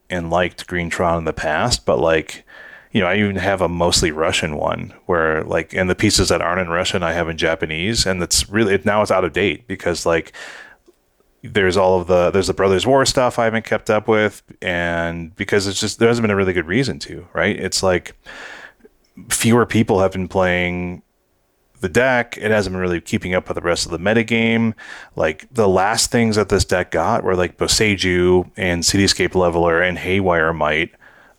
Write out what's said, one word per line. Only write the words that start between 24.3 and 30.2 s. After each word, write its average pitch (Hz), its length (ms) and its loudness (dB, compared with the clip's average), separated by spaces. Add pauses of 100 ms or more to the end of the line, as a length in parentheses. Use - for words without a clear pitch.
Like, 80 340 -4
the 110 160 2
last 95 440 2
things 113 260 0
that 104 100 2
this 95 160 2
deck 92 280 -2
got 87 340 0
were, 92 100 0
like, 87 220 -2
Boseiju 90 1000 2
and 87 280 -2
Cityscape 95 520 0
Leveler 85 460 2
and 90 160 0
Haywire 87 560 0